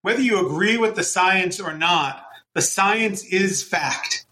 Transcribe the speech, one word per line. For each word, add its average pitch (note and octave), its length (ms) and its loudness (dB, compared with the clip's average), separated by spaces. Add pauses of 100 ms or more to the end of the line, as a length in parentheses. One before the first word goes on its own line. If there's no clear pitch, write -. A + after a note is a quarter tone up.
whether A#3 180 2
you G#3 260 2
agree F#3+ 300 2
with A3 200 0
the E3+ 60 -2
science F#3 580 0
or E3 140 -8
not, D#3 520 -2 (280)
the D#3 80 0
science G3+ 640 0
is F#3+ 380 0
fact - 680 -4